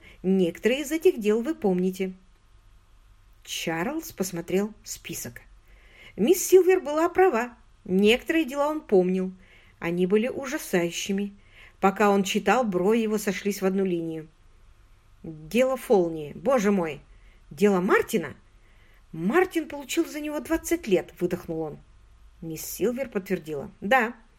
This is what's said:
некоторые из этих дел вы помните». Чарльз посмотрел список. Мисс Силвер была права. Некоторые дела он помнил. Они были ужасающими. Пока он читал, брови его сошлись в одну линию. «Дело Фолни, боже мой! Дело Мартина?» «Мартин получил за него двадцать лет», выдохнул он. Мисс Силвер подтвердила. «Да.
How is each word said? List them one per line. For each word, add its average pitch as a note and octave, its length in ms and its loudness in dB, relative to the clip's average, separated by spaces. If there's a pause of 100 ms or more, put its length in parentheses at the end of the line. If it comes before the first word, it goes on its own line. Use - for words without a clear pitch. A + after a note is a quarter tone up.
(220)
некоторые F#3+ 600 2
из C#4 100 -8
этих D#4+ 280 2
дел G#3 220 2
вы D4+ 140 -4
помните». F#3 580 -2 (1300)
Чарльз G#3 640 -6
посмотрел F#3 600 -4 (100)
список. - 580 -14 (760)
Мисс D4+ 280 2
Силвер F4+ 360 6
была D4+ 260 0
права. D#4+ 480 2 (300)
Некоторые A3+ 580 2
дела C#4+ 240 -2
он D4+ 140 -4
помнил. F#3 500 0 (480)
Они F3 260 -2
были G#3+ 220 2
ужасающими. G3+ 1080 -4 (460)
Пока G3 300 2
он G3+ 140 4
читал, A#3+ 420 2
брови G3 320 2
его A3 200 0
сошлись G3+ 440 -4
в F#3+ 40 0
одну F#3+ 200 0
линию. E3 420 -4 (960)
«Дело E3 540 -2
Фолни, E3 580 2
боже G#3 360 2
мой! E3 280 -2 (500)
Дело F#3+ 300 4
Мартина?» G#3+ 560 0 (800)
«Мартин D4+ 560 0
получил C#4+ 360 -4
за C#4 140 -12
него D4+ 220 -6
двадцать E4 440 -4
лет», F3 320 0
выдохнул F3 440 -4
он. D3+ 160 -8 (640)
Мисс D#3+ 240 -10
Силвер B3 420 -4
подтвердила. E3 720 -6
«Да. A#3+ 340 2 (260)